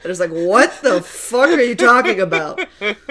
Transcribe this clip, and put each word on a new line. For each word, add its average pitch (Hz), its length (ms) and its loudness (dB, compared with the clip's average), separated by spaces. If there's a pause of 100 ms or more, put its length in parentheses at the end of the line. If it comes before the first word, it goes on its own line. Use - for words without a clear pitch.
it's 175 160 -6
like, 170 100 -2
"What 185 520 0
the 190 200 2
fuck 254 480 0
are 320 100 4
you 247 160 0
talking 240 440 4
about?" 165 400 -4 (500)